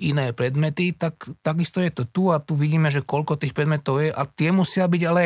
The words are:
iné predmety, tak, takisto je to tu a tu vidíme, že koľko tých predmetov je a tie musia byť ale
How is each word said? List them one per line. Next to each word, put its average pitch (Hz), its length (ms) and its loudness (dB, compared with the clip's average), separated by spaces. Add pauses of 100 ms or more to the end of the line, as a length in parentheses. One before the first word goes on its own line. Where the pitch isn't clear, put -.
iné 143 320 0
predmety, 151 640 -2
tak, 160 240 -4 (240)
takisto 165 400 0
je 170 80 -2
to 120 160 -4
tu 185 240 2
a 156 80 2
tu 151 160 -4
vidíme, 151 320 2
že 139 160 -2
koľko 147 320 -2
tých 143 160 -4
predmetov 147 480 0
je 156 80 0
a 143 160 -4
tie 151 240 -2
musia 185 400 2
byť 170 160 2
ale 170 220 2